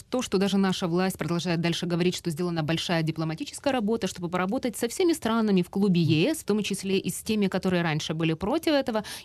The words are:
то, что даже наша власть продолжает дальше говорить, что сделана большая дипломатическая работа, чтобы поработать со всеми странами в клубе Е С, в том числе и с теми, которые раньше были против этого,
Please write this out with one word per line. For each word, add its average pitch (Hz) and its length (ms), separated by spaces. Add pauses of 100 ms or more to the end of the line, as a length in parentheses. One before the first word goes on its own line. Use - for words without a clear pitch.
то, 254 140
что 196 160
даже 196 200
наша 190 280
власть 185 320
продолжает 170 420
дальше 170 260
говорить, 175 300
что - 140
сделана 170 320
большая 165 400
дипломатическая 160 720
работа, 226 340
чтобы 175 240
поработать 196 460
со 240 100
всеми 330 260
странами 220 500
в - 60
клубе 196 320
Е 165 300
С, 320 80
в - 60
том 208 180
числе 196 360
и 185 120
с - 120
теми, 214 260
которые 185 340
раньше 156 320
были 160 200
против 294 380
этого, 247 320 (200)